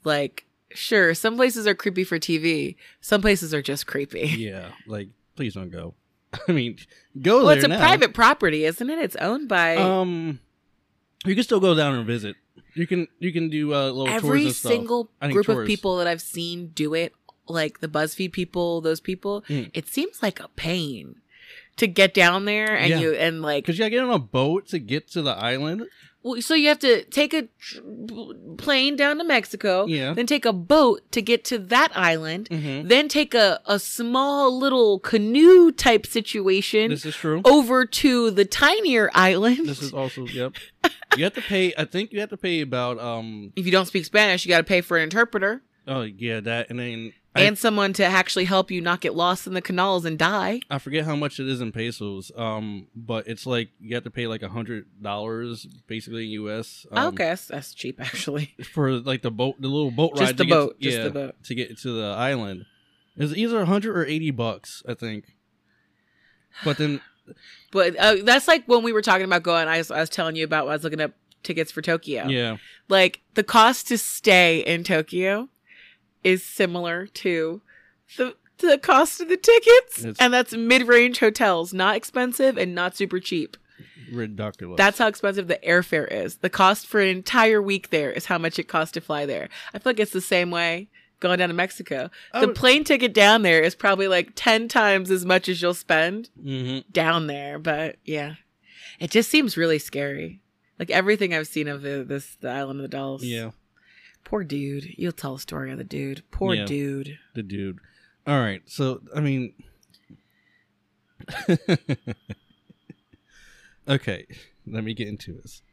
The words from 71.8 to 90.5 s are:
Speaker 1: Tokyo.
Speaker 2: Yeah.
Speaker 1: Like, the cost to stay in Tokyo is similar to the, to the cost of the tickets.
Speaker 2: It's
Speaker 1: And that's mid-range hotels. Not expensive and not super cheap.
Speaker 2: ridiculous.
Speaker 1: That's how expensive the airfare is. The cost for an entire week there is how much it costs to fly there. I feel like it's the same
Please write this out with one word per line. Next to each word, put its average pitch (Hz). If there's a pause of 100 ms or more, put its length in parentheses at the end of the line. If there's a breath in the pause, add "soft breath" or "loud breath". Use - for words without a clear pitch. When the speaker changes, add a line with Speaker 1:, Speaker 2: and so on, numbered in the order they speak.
Speaker 1:
Tokyo. 156
Speaker 2:
Yeah. 120 (300 loud breath)
Speaker 1:
Like, 185 (140)
the 220
cost 233
to 240
stay 180
in 170
Tokyo 185 (760 soft breath)
is 185
similar 175
to 165 (540 soft breath)
the, 247 (240)
to 349
the 285
cost 277
of 339
the 359
tickets. 466
Speaker 2:
It's -
Speaker 1:
And 247
that's 247
mid-range 240
hotels. 196
Not 190
expensive 254
and 180
not 180
super 185
cheap. - (560 soft breath)
Speaker 2:
ridiculous. 107
Speaker 1:
That's 196
how 233
expensive 196
the 165
airfare 170
is. 92
The 185
cost 196
for 214
an 190
entire 214
week 196
there 147
is -
how 180
much 165
it 165
costs 165
to 165
fly 147
there. 110 (240 loud breath)
I 208
feel 254
like 220
it's 214
the 185
same 175